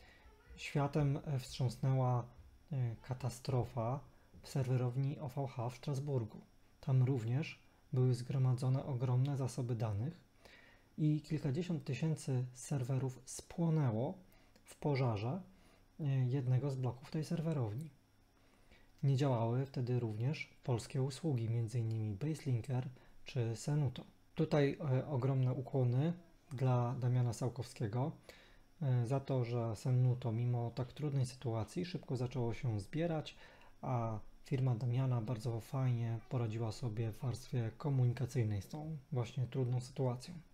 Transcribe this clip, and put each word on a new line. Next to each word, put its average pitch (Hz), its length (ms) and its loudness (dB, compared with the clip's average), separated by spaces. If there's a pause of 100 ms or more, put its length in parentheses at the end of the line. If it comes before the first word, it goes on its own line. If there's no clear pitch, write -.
(560)
światem 143 640 0 (200)
wstrząsnęła, 127 840 2 (460)
y, 120 300 0
katastrofa 127 1000 -2 (420)
w - 80 -18
serwerowni 127 680 0
O 143 80 -6
V 135 200 -4
H 120 220 -4
w 127 60 -8
Strasburgu. 135 680 -4 (400)
Tam 131 220 4
również 127 560 0 (340)
były 127 200 4
zgromadzone 127 720 2
ogromne 131 520 2
zasoby 123 380 -2
danych 110 460 -2 (760)
i 151 240 4
kilkadziesiąt 151 600 -2
tysięcy 131 720 0
serwerów 127 720 -2
spłonęło 156 920 0 (460)
w - 120 -20
pożarze, 127 680 2 (580)
y, 165 40 -4 (240)
jednego 127 440 2
z 131 40 -2
bloków 123 360 -4
tej 156 140 -2
serwerowni. 147 640 -2 (1120)
Nie 139 140 4
działały 123 480 2
wtedy 123 340 0
również 117 540 -2 (100)
polskie 127 380 0
usługi, 131 480 0
między 117 300 0
innymi 110 360 0
Baselinker 127 720 -2 (360)
czy 113 300 -2
Senuto. 147 480 0 (320)
Tutaj, 151 420 4 (140)
e, 131 160 2
ogromne 131 460 2
ukłony 131 600 2 (380)
dla 123 480 2
Damiana 123 340 4
Sałkowskiego, 123 800 -2 (680)
e, 127 260 4
za 139 120 2
to, 131 260 0
że 113 300 0
Senuto 123 560 2
mimo 120 400 0
tak 123 220 -6
trudnej 139 320 0
sytuacji 113 600 -4
szybko - 320 -6
zaczęło 120 360 0
się 110 260 -2
zbierać, 156 560 -2 (460)
a 117 380 -2 (240)
firma 131 320 2
Damiana 123 460 2
bardzo 113 380 -2
fajnie 117 600 0 (100)
poradziła 113 420 0
sobie 113 400 -4
w - 80 -12
warstwie 117 580 -2
komunikacyjnej 123 840 2
z - 60 -12
tą 156 300 -6 (140)
właśnie 123 360 -2
trudną 123 340 0
sytuacją. 127 520 -2 (200)